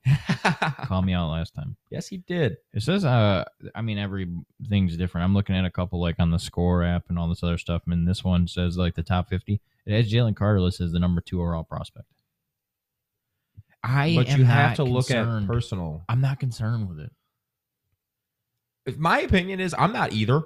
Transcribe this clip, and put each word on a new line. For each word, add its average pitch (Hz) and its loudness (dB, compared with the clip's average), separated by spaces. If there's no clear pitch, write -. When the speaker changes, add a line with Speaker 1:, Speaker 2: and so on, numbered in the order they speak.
Speaker 1:
<laughs> 147 -2
Speaker 2:
Call 92 0
me 92 0
out 85 0
last 82 -6
time. - -10
Speaker 1:
Yes, - -10
he 190 -12
did. 170 -2
Speaker 2:
It 104 -4
says, 185 0
uh, 107 4
I 107 -8
mean, 110 -4
everything's 95 -2
different. 87 -2
I'm 95 4
looking 95 0
at 92 2
a 87 -2
couple, 90 -4
like, 85 0
on 85 4
the 85 4
Score 87 0
app 87 0
and 87 -2
all 85 -2
this 87 -4
other 85 0
stuff. 85 -4
I - -4
mean, 85 2
this 92 0
one 87 2
says, 87 -2
like, 87 0
the - -4
top 90 -2
fifty. 101 -4
It 104 -2
has 110 2
Jalen 113 2
Carter 101 2
listed 90 0
as 82 -2
the 87 0
number 87 2
two 90 -4
overall 85 -2
prospect. - -12
I 143 0
Speaker 1:
But 123 2
Speaker 2:
am 139 2
Speaker 1:
you 131 8
have 135 6
Speaker 2:
not 113 -4
Speaker 1:
to 147 2
look 123 0
at 117 2
Speaker 2:
concerned. 110 -2
Speaker 1:
personal. 90 -4
Speaker 2:
I'm 120 0
not 135 -2
concerned 113 -4
with 80 -12
it. - -14
Speaker 1:
If 123 -8
my 180 2
opinion 190 0
is 185 -4
I'm 180 4
not 185 -2
either. 110 2